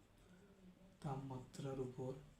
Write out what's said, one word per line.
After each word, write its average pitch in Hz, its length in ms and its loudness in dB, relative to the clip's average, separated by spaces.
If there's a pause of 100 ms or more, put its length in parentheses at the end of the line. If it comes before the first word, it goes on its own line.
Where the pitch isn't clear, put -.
(1000)
তাপমাত্রার 135 800 2
উপর 127 320 4 (280)